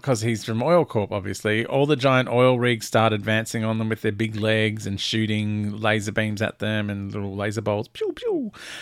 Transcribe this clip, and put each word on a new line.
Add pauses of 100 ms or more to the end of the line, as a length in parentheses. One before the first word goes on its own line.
'cause
he's
from
Oil
Corp,
obviously,
all
the
giant
oil
rigs
start
advancing
on
them
with
their
big
legs
and
shooting
laser
beams
at
them
and
little
laser
bolts.
Pew,
pew. (320)